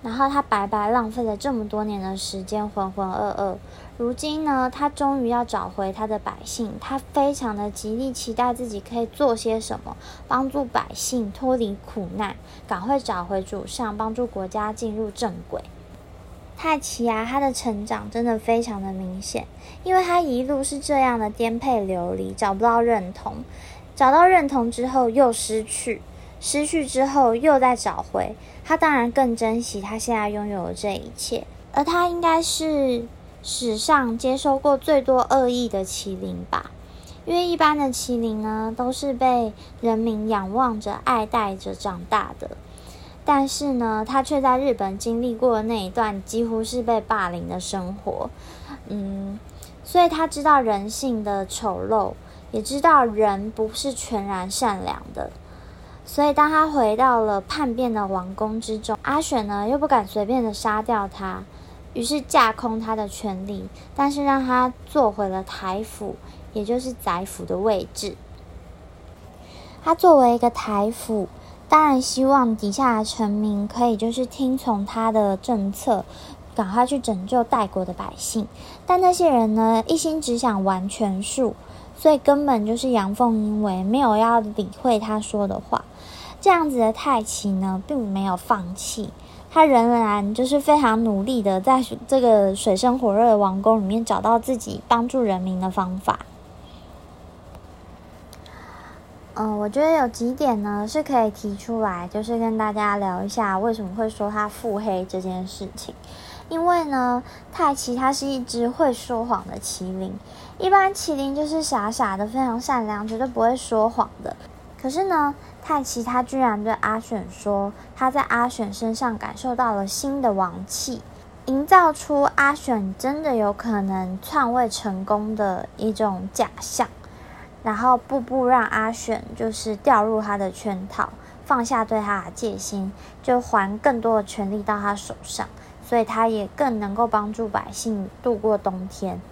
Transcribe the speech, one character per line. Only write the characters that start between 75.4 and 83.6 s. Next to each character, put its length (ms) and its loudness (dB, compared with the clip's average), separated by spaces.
策， 320 0
赶 160 -2
快 160 4
去 140 -2
拯 260 -2
救 200 2
代 200 2
国 200 -4
的 80 -8
百 240 -10
姓。 280 -4
但 140 4
那 140 6
些 160 4
人 260 4
呢， 320 4
一 80 4
心 260 0
只 160 0
想 280 2
玩 240 0
权 340 -2
术， 320 -2
所 160 6
以 60 6
根 280 4
本 200 4
就 100 2
是 140 -2
阳 260 2
奉 200 4
阴 280 0